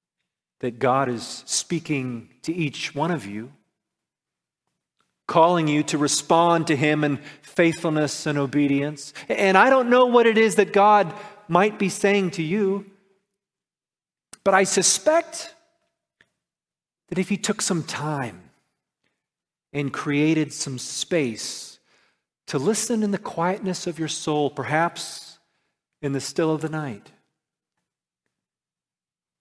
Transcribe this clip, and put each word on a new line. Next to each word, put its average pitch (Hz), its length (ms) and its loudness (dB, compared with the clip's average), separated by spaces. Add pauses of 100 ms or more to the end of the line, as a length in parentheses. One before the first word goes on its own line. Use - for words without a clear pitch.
(600)
that 120 180 -6
God 131 320 2
is - 340 -10
speaking 131 840 -6 (100)
to 170 140 -6
each 160 400 -6
one 151 160 -2
of 135 160 -4
you, 110 260 -12 (1800)
calling 165 400 4
you 151 140 2
to 151 160 -2
respond 165 680 2
to 151 80 2
him 151 280 2
in 143 140 0 (240)
faithfulness 156 840 0
and 147 140 -2
obedience. 143 760 -2 (160)
And 196 300 4
I 226 100 8
don't 262 220 4
know 254 160 6
what 240 200 6
it 220 120 4
is 220 160 4
that 202 180 2
God 202 400 6 (360)
might 202 300 2
be 196 120 0
saying 196 400 0
to 165 120 -6
you, 190 480 -4 (1500)
but 196 120 2
I 196 100 6
suspect - 880 0 (1600)
that 170 100 -6
if 185 120 -2
you 202 60 -2
took - 260 -4
some 170 200 -2
time 131 600 -8 (1300)
and 143 200 -4
created 151 600 0
some 131 260 -8
space - 1000 -6 (680)
to 147 120 -4
listen 214 440 -2
in 208 80 -2
the 196 80 -2
quietness 185 680 -4
of 160 120 -8
your 160 100 -4
soul, 151 420 -2
perhaps - 880 -4 (640)
in 143 100 -4
the 135 80 -2
still 160 320 -2
of 151 80 -2
the 156 80 -6
night, 147 420 -10 (2250)